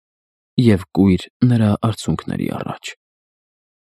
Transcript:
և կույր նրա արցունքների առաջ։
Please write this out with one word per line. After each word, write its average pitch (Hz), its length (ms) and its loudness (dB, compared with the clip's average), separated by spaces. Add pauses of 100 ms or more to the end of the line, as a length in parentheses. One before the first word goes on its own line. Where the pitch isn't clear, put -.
(580)
և 104 280 4
կույր 92 380 2 (160)
նրա 117 380 2
արցունքների - 720 -6
առաջ։ - 420 -12 (920)